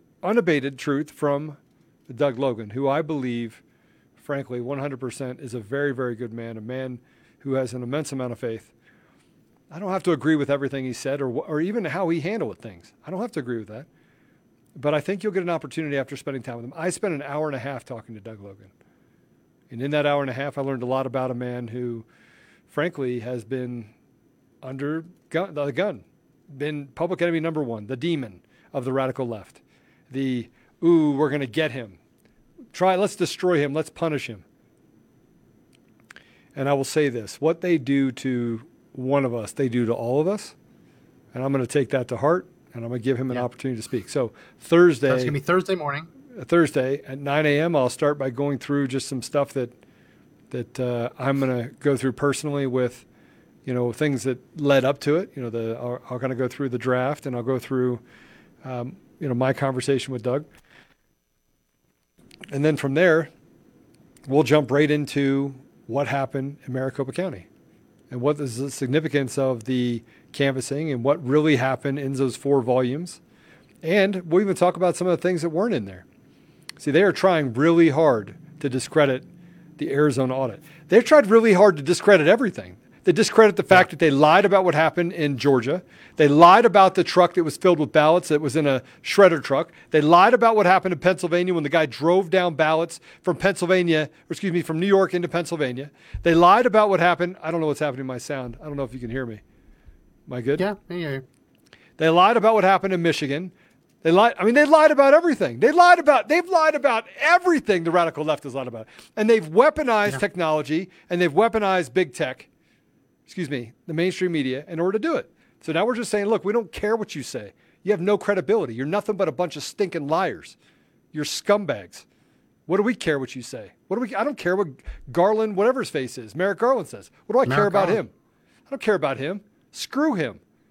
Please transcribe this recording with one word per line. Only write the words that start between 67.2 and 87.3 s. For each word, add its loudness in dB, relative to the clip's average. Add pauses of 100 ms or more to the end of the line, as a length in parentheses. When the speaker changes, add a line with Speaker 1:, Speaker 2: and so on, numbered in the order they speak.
Speaker 1:
and -10
what 0
is -8
the -6
significance -2
of -2
the -2 (280)
canvassing -2
and -4
what 0
really 4
happened -2
in -6
those -2
four 0
volumes. -2 (640)
And 0
we'll 4
even -2
talk 2
about 0
some -2
of 2
the -18
things -2
that -4
weren't -2
in -4
there. -16 (720)
See, -4
they 4
are 4
trying 2
really 4
hard 2 (240)
to -4
discredit 0 (540)
the -8
Arizona 0
audit. -6 (260)
They've 6
tried 8
really 8
hard 8
to -8
discredit 6
everything. 2 (280)
They 6
discredit 6
the 0
fact 6
Speaker 2:
Yeah. -18
Speaker 1:
that -12
they 4
lied 6
about 2
what 2
happened 0
in -2
Georgia. 0 (320)
They 6
lied 10
about 6
the 2
truck 2